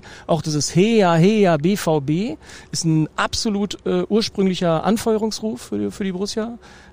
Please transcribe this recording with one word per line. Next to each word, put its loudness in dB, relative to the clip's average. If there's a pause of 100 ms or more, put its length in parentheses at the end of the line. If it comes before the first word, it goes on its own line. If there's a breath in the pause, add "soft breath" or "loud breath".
(280 loud breath)
auch 0
dieses -4
Heya, 4
Heya, 4
B 0
V 0
B -2 (340 loud breath)
ist -4
ein 2
absolut, -4
äh, 0
ursprünglicher 0
Anfeuerungsruf -2
für -8
die, -4
für -6
die -4
Borussia. -6 (360 loud breath)